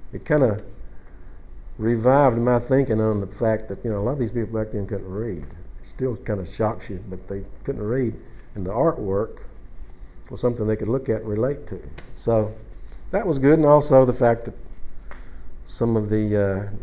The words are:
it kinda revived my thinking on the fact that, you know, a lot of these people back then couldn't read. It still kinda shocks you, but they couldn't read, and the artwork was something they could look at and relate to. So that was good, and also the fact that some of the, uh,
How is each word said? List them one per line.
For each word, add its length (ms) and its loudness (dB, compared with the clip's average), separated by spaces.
it 120 -10
kinda 360 4
revived 580 4
my 220 4
thinking 420 2
on 180 2
the 80 -2
fact 420 0
that, 140 -8
you 80 -2
know, 80 -2
a 40 0
lot 100 0
of 60 -2
these 120 -2
people 280 -2
back 120 -4
then 140 -2
couldn't 260 -6
read. 320 -6
It 420 -12
still 320 -4
kinda 280 -2
shocks 440 -2
you, 200 -8
but 180 -8
they 160 -6
couldn't 200 -4
read, 300 0
and 100 -4
the 60 -2
artwork 680 0
was 100 -10
something 280 0
they 80 2
could 120 -4
look 220 0
at 120 0
and 80 -6
relate 380 -2
to. 120 -8
So 360 2
that 140 0
was 140 0
good, 200 8
and 60 6
also 400 8
the 80 4
fact 320 4
that 80 -8
some 300 0
of 140 0
the, 260 2
uh, 340 2